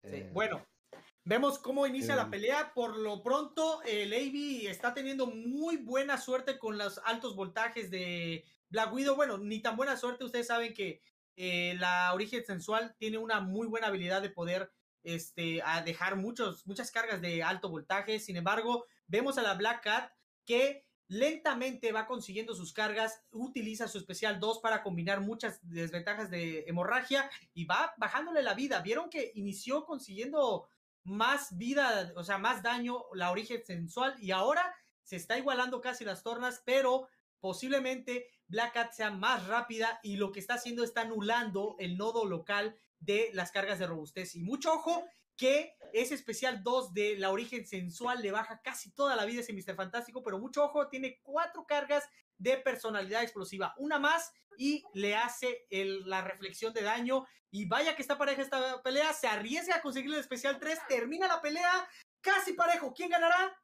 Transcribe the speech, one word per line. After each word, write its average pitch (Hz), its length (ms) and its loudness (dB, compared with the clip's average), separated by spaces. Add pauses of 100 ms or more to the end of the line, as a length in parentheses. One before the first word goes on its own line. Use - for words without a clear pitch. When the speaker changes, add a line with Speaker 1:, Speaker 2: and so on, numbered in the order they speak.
Speaker 1:
Sí, 101 120 -14
Speaker 2:
Eh, 95 180 -8
Speaker 1:
bueno, 214 320 0 (600)
vemos 269 340 4
cómo 277 280 2
inicia 269 280 2
la 240 80 4
Speaker 2:
eh, 214 60 -2
Speaker 1:
pelea. 262 440 0
Por 226 240 -2
lo 208 260 -2
pronto, 311 600 2
el 208 300 0
A 233 40 2
B 269 520 -2
está 247 240 -2
teniendo 269 340 -2
muy 262 500 -2
buena 262 400 0
suerte 254 420 -2
con 214 180 -4
los 202 220 -4
altos 226 360 -2
voltajes 214 540 -2
de 175 560 -4 (240)
Black 220 240 0
Widow. 269 220 4
Bueno, 269 220 2
ni 208 240 -4
tan 220 140 0
buena 262 220 2
suerte. 247 260 -4
Ustedes 240 240 -2
saben 233 260 0
que, 180 280 -6 (340)
eh, 180 440 0
la 180 340 4
origen 214 320 -2
sensual 214 520 -2
tiene 220 200 -4
una 220 220 0
muy 196 260 -2
buena 226 220 0
habilidad 190 340 2
de 196 80 -4
poder, 180 420 -2 (320)
este, 165 600 -4
a 165 180 2
dejar 175 360 -2
muchos, 208 500 -4
muchas 214 240 -8
cargas 226 300 -2
de 170 220 -2
alto 185 260 -2
voltaje. 196 500 -2
Sin 196 180 -8
embargo, 226 480 2 (220)
vemos 254 300 2
a 254 40 2
la 202 140 2
Black 226 280 0
Cat 233 280 0 (340)
que 269 400 2 (220)
lentamente 254 840 0
va 220 140 0
consiguiendo 226 480 -6
sus 180 180 -8
cargas, 220 600 0
utiliza 226 560 -4
su 208 100 -8
especial 185 420 -2
dos 220 200 0
para 220 240 2
combinar 190 380 0
muchas 214 460 -4
desventajas 170 640 -4
de 165 380 -4
hemorragia 254 640 2 (220)
y 170 120 -4
va 180 320 2
bajándole 285 460 0
la 214 100 2
vida. 233 280 0
Vieron 254 280 -2
que 285 240 -4
inició 220 520 -2
consiguiendo 254 840 0 (340)
más 220 540 0
vida, 226 580 2
o 175 80 -6
sea, 196 140 0
más 214 240 2
daño 240 520 0
la 180 180 0
origen 226 340 -4
sensual 185 540 -2
y 196 100 -6
ahora 294 460 4 (260)
se - 140 -12
está 220 220 -2
igualando 254 440 2
casi 247 240 -4
las 190 160 -4
tornas, 240 420 -4
pero 262 440 4 (320)
posiblemente 254 880 -2 (200)
Black 233 280 0
Cat 233 160 0
sea 214 180 -2
más 202 380 0
rápida 226 560 0
y 202 140 -4
lo 196 140 0
que 202 80 -8
está 240 160 -2
haciendo 240 280 -2
está 226 180 0
anulando 214 800 0
el 180 180 -4
nodo 226 280 2
local 202 520 -2 (220)
de 214 340 2
las 180 180 -2
cargas 196 280 0
de 185 80 0
robustez. 165 480 -8
Y 170 80 -6
mucho 294 300 2
ojo, 330 340 0 (320)
que 285 340 4 (200)
ese 247 220 2
especial 240 480 -2
dos 247 300 0
de 208 240 2
la 190 140 2
origen 233 340 -2
sensual 208 560 -4
le 202 100 -2
baja 220 300 -4
casi 247 300 -8
toda 277 240 2
la 214 80 2
vida 233 160 -2
a - 20 -4
ese 233 120 -6
mister 190 200 -8
Fantástico, 240 480 -6
pero 190 160 -2
mucho 262 280 2
ojo, 294 240 2
tiene 262 340 -6
cuatro 330 420 -2
cargas 285 380 2 (340)
de 247 200 2
personalidad 220 640 -2
explosiva, 190 540 -4
una 285 220 0
más 320 340 2 (240)
y 285 260 0 (100)
le 202 220 0
hace 240 540 -2
el, 196 400 -2
la 190 120 0
reflexión 190 520 -6
de 220 80 0
daño, 240 440 2 (240)
y 202 160 -4
vaya 294 300 4
que 285 60 -6
está 277 160 0
pareja 277 240 2
esta 262 420 0
pelea, 294 300 4
se 254 140 0
arriesga 277 500 0
a 330 40 0
conseguir 269 320 -4
el 302 60 0
especial 269 400 -2
tres, 311 180 -2 (120)
termina 277 360 2
la 330 160 4
pelea, 349 460 2 (320)
casi 381 320 4
parejo, 339 420 4
¿quién 349 160 -4
ganará? 349 540 6